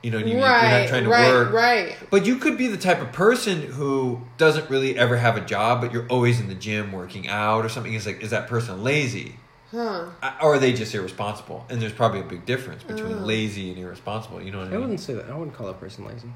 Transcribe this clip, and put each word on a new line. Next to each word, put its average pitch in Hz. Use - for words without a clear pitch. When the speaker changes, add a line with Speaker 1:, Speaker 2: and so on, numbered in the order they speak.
Speaker 1:
You 233
know, 226
you, 226
you're 240
not 254
Speaker 2:
Right, 220
Speaker 1:
trying -
to 214
Speaker 2:
right, 240
Speaker 1:
work. 254
Speaker 2:
right. 226
Speaker 1:
But 196
you 254
could 294
be 254
the 208
type 180
of 123
person 190
who 131
doesn't 156
really 135
ever 120
have 117
a 107
job, 107
but 117
you're 120
always 120
in 101
the 95
gym 104
working 90
out 107
or 113
something. 113
It's 107
like, 98
is 107
that 107
person 113
lazy? 117
Speaker 2:
Huh. 214
Speaker 1:
Uh, 135
or 151
are 139
they 131
just 113
irresponsible? 104
And 120
there's 107
probably 101
a -
big 85
difference 101
between -
Speaker 2:
Oh. 95
Speaker 1:
lazy 104
and 87
irresponsible. 92
You 95
know 98
what 92
I -
Speaker 3:
I 185
Speaker 1:
mean? 214
Speaker 3:
wouldn't 226
say 131
that. 101
I 127
wouldn't 151
call 113
that 92
person 101
lazy. 117